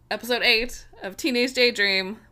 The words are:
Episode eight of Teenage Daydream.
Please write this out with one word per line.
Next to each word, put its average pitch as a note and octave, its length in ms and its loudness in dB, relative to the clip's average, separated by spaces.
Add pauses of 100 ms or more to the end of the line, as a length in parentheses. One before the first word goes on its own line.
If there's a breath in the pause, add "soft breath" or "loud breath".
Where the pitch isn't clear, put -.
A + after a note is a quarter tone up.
Episode A3+ 340 -2
eight A#3 420 0 (180)
of G3 140 -10
Teenage B3+ 360 0
Daydream. G#3 640 0 (140)